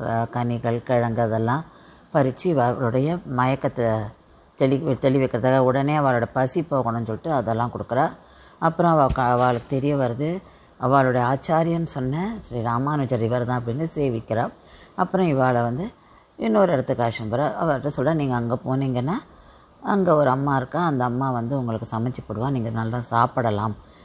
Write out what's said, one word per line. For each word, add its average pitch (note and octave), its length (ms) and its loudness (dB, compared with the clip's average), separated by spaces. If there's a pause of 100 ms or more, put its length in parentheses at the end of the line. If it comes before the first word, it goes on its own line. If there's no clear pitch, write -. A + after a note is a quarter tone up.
அ, A#2 300 -2
கனிகள், A#2+ 520 -2
கிழங்கு A#2+ 380 0
அதெல்லாம் A2+ 420 0 (500)
பறிச்சு C3+ 320 0
இவளுடைய C3 720 0 (200)
மயக்கத்தை B2+ 600 0 (640)
தெளி-, C#3 420 2
தெளிவிக்கிறதுக்காக, C3 560 2
உடனே C3+ 400 2
அவளோட C3 260 2 (100)
பசி C3 280 0
போகணும்னு C3+ 220 -2
சொல்லிட்டு A#2 480 -4
அதெல்லாம் A2+ 460 0
கொடுக்குறா. A#2+ 320 -2 (500)
அப்புறம் E3+ 320 2
அவ D3+ 160 4
க-, C3 140 -2
அவளுக்கு B2 480 2
தெரிய C#3+ 260 0
வருது, C#3 460 -2 (360)
அவளுடைய B2+ 500 2
ஆச்சாரியன்னு E3 580 0
சொன்ன D#3 540 -4
ஸ்ரீ A#2+ 220 -8
ராமானுஜர் B2+ 600 0
இவர் A#2+ 240 0
தான் B2 160 -2
அப்படின்னு A#2+ 340 -4
சேவிக்கிறா. B2 540 -2 (460)
அப்புறம் F#3 320 0
இவாளை B2+ 340 2
வந்து B2 300 -4 (460)
இன்னொரு G#3 340 2
இடத்துக்கு B2+ 320 0
அழைச்சின்னு A2+ 300 -2
போறா. D3 180 0 (100)
அவர்கிட்ட C#3+ 340 0
சொல்றா, C#3+ 180 2
"நீங்க C#3 220 0
அங்க A#2+ 300 -2
போனீங்கன்னா C3 480 0 (680)
அங்க G3 340 2
ஒரு D3 140 6
அம்மா C#3 260 2
இருக்கா, D3 300 -2
அந்த C3+ 180 0
அம்மா B2+ 280 0
வந்து B2 280 -2
உங்களுக்கு A#2 400 -4
சமைச்சு B2 180 -2 (120)
போடுவா, A2+ 220 -2
நீங்க A#2 180 -2
நல்லா A2+ 300 -4
சாப்பிடலாம்" A#2 760 0 (300)